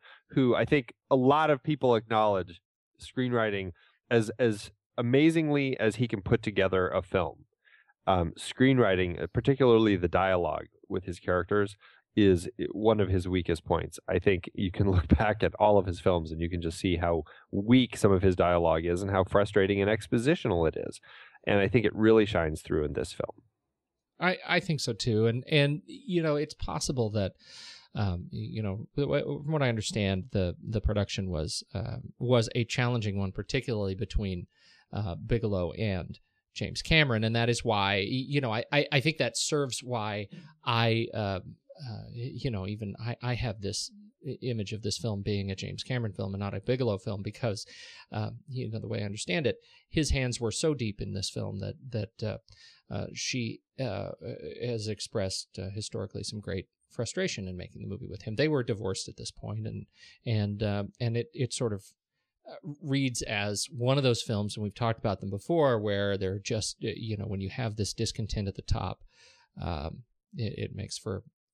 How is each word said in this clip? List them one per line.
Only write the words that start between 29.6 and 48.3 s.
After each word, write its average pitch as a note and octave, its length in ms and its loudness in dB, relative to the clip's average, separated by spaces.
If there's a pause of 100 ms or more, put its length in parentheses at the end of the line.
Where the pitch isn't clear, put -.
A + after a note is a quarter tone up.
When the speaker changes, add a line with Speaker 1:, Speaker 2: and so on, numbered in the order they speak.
Speaker 2:
I C3 80 4
understand, G2+ 600 0
the, F2+ 300 0
the A2 200 -4
production G2+ 480 0
was, D#2 340 -4 (100)
uh, - 220 -6 (220)
was A#2+ 360 4
a A#2+ 100 0
challenging A#2 540 0
one, F#2+ 140 -2
particularly G#2+ 600 -4
between, F#2+ 520 -4 (460)
uh, F#2+ 220 -4
Bigelow G2+ 580 -2
and G2 460 -4 (360)
James - 280 -6
Cameron. C3+ 420 4
And A2+ 100 0
that A#2 140 2
is A#2+ 160 0
why, G2+ 320 2
y-, G2 140 0
you C3+ 320 -2
know, A#2 100 -2
I, A2+ 180 -2
I, D3 220 2
I C#3+ 80 4
think D3+ 180 0
that A#2+ 200 -2
serves C#3+ 440 -2
why G#2+ 440 -4 (400)
I, A#2 480 2
uh, - 20 -10
uh, G2 240 -2 (760)
y-, A#2+ 200 -8
you B2 160 -6
know, F#2+ 160 -4
even G#2 340 -6
I, A#2+ 220 -6
I B2 140 -2
have G#2+ 260 -6
this - 280 -6 (380)
i-, B2 140 -8
image A2+ 320 -4
of G#2+ 80 -8
this - 160 -4
film G2+ 240 -4
being G2+ 280 -2
a F#2+ 60 -4
James G2 260 -8
Cameron A#2 300 -4
film G2 220 -6
and G2 80 -6
not G2+ 120 -4
a G2+ 60 -6
Bigelow B2 380 0
film G2+ 240 -6
because, G#2 420 -6 (480)
uh, G#2+ 180 -4 (180)